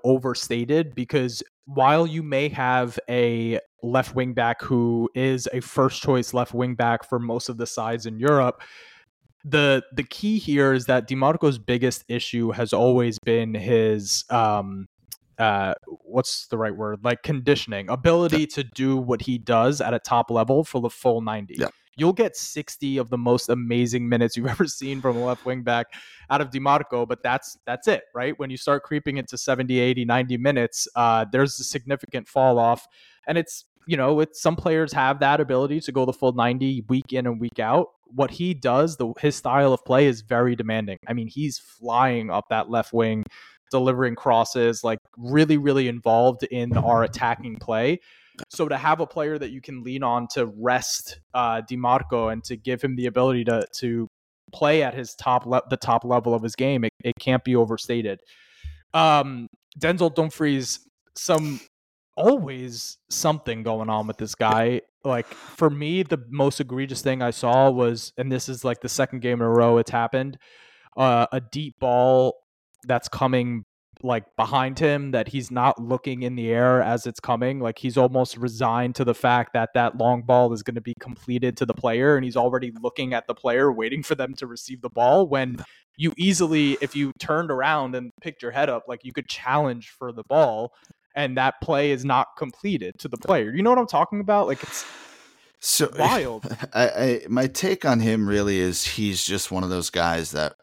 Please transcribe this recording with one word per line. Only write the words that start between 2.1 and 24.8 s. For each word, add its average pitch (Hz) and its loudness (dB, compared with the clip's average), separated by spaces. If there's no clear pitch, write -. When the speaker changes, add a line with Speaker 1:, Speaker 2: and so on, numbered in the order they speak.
Speaker 1:
may 147 -2
have 127 0
a 117 0
left 123 0
wing 127 -2
back 117 0
who 117 0
is 131 0
a 127 -4
first - 0
choice 127 0
left 120 -2
wing 123 -2
back 117 0
for 127 -2
most 120 -6
of 120 -8
the 117 -6
sides 117 -6
in 110 -10
Europe, 131 2
the, 139 4
the 131 -4
key 214 -2
here 139 2
is 127 0
that 127 2
DiMarco's 139 2
biggest 123 -2
issue 117 -2
has 113 -2
always 120 4
been 113 2
his, 107 0
um, 104 0
uh, 101 2
what's - -6
the 117 -6
right 107 -2
word? 107 -6
Like, 120 -2
conditioning, 120 -2
ability 156 2
Speaker 2:
Yeah. 151 0
Speaker 1:
to 143 -6
do 135 -2
what 123 -2
he 127 -2
does 120 2
at 117 -2
a 117 -2
top 120 0
level 117 2
for 135 -4
the 117 -2
full 117 0
ninety. 107 -8
Speaker 2:
Yeah. - -2
Speaker 1:
You'll 160 2
get - 0
sixty - -6
of 120 -4
the 123 -2
most 120 2
amazing 120 0
minutes 120 2
you've 120 -2
<laughs> - -
ever 120 0
seen 135 -8